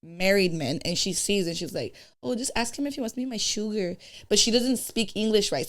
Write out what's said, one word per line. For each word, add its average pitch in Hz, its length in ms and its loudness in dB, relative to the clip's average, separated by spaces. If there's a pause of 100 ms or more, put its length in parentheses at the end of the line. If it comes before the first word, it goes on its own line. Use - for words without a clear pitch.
married 180 520 2
men, 151 320 -2
and 175 120 -2
she - 160 -2
sees 196 340 0
and 165 100 -4
she's 165 160 -6
like, 123 220 -6 (260)
Oh, 247 140 -2
just 240 200 -4
ask 233 220 -2
him 277 100 -2
if 277 80 -6
he 294 60 -8
wants 226 120 -4
to - 80 -6
be 254 40 -2
my 254 120 -6
sugar. 208 600 -2 (320)
But 208 100 4
she 226 120 4
doesn't 247 260 4
speak - 380 -2
English 214 360 2
right. 135 180 -2